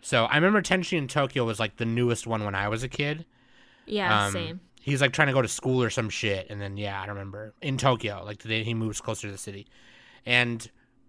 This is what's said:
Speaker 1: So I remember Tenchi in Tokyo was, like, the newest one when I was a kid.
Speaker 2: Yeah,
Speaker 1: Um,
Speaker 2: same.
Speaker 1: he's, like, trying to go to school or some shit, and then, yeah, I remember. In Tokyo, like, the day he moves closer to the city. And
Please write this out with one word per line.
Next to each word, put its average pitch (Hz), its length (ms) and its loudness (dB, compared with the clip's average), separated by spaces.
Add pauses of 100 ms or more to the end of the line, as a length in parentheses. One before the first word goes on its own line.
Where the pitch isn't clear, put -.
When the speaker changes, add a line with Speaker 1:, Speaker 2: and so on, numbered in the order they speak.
Speaker 1:
So 117 260 4
I 139 100 4
remember 190 260 6
Tenchi 185 340 0
in 139 120 -2
Tokyo 139 360 2
was, 113 160 0
like, 110 160 -2
the 117 80 -2
newest 117 420 2
one 110 180 -2
when 98 100 -2
I 98 140 0
was 113 140 -2
a 131 60 -6
kid. 147 380 -4 (580)
Speaker 2:
Yeah, 180 420 2
Speaker 1:
Um, 98 60 0
Speaker 2:
same. 160 280 -6 (200)
Speaker 1:
he's, 139 220 0
like, 135 100 4
trying 147 160 4
to 131 60 0
go 135 80 4
to 110 60 2
school 127 340 2
or 113 80 2
some 110 180 -2
shit, 101 400 -2
and 101 140 -8
then, 98 160 -8
yeah, 98 240 -6
I 95 40 -8
remember. 101 540 -10
In 135 160 -2
Tokyo, 110 480 2
like, 104 140 -10
the 113 100 -14
day 110 140 0
he 113 100 -2
moves 110 300 -2
closer 110 240 -6
to 101 60 -8
the 95 60 -12
city. 101 280 -12 (600)
And 120 440 2 (380)